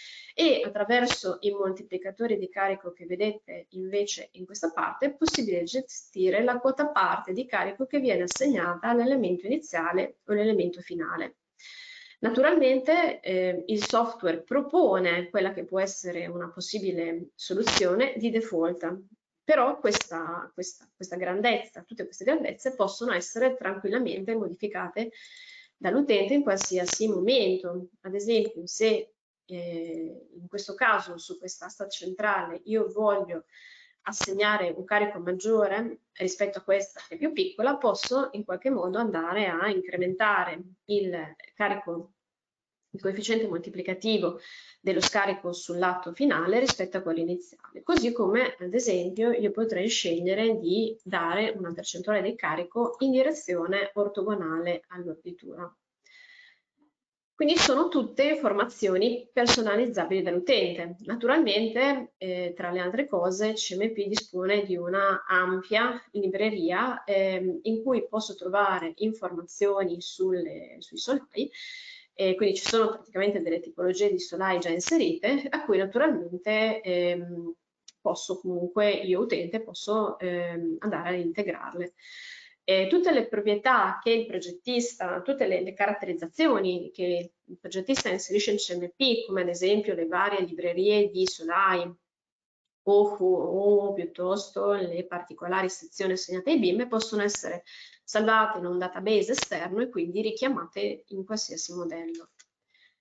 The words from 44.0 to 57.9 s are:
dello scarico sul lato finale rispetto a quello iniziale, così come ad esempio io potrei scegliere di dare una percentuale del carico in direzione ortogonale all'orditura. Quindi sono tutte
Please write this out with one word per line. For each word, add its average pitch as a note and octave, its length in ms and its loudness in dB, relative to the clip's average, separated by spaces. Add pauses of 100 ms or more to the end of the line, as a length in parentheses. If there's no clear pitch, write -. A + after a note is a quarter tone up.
dello F3+ 220 0
scarico G3 500 0
sul F3 240 -8
lato F3+ 380 -2
finale G3+ 440 2
rispetto B3 380 0
a F#3 60 -4
quello E3 180 -2
iniziale, - 600 -8
così B3 300 2
come A#3 460 0
ad F3+ 140 -8
esempio G#3 600 0
io G3+ 180 0
potrei A3 380 -2
scegliere G3 720 0
di G3+ 440 0
dare F#3 520 -2
una F3+ 200 -8
percentuale F#3 480 -4
del G3+ 140 -2
carico F3 640 -4
in C4+ 100 2
direzione G3 840 0
ortogonale F#3 960 -2
all'orditura. F3 840 -12 (1700)
Quindi D#4 160 6
sono D4+ 320 4
tutte C4+ 360 0